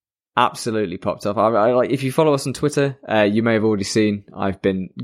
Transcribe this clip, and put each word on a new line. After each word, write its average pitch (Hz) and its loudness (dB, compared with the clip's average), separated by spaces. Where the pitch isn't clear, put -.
Absolutely 107 -2
popped - -4
off. 101 -2
I, 104 4
I, 113 2
like, 123 2
if 131 -2
you 131 -2
follow 156 2
us 139 -4
on 131 -6
Twitter, 139 -2
uh, 107 4
you 104 2
may 117 2
have 107 2
already 107 0
seen 104 0
I've 95 -4
been 95 -2